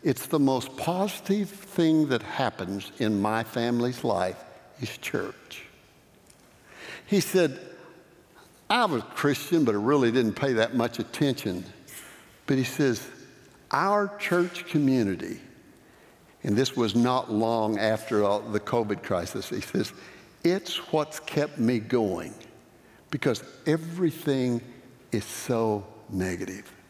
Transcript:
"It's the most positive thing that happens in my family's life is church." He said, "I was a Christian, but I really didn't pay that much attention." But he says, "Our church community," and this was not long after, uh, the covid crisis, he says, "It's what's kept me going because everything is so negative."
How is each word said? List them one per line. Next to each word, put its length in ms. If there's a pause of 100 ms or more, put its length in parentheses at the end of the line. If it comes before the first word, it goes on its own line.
"It's 240
the 120
most 400
positive 720
thing 580
that 140
happens 760
in 220
my 220
family's 640
life 380 (380)
is 180
church." 680 (1400)
He 140
said, 380 (1080)
"I 160
was 180
a 40
Christian, 580
but 100
I 40
really 340
didn't 220
pay 200
that 200
much 240
attention." 680 (840)
But 120
he 60
says, 420 (640)
"Our 480
church 480
community," 760 (1000)
and 120
this 220
was 180
not 380
long 460
after, 460
uh, 160
the 200
covid 420
crisis, 460
he 140
says, 320 (480)
"It's 340 (160)
what's 280
kept 380
me 200
going 560 (760)
because 320 (240)
everything 920 (520)
is 120
so 640 (240)
negative." 600 (200)